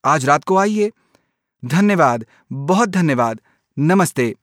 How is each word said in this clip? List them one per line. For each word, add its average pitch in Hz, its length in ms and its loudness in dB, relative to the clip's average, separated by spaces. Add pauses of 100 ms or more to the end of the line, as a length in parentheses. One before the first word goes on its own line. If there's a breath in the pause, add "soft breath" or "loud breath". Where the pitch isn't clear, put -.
आज 139 200 0
रात 147 180 0
को 190 140 0
आइए। 208 340 0 (720)
धन्यवाद, 156 600 2 (260 soft breath)
बहुत 180 380 -2
धन्यवाद। 127 520 -2 (380)
नमस्ते। 151 640 0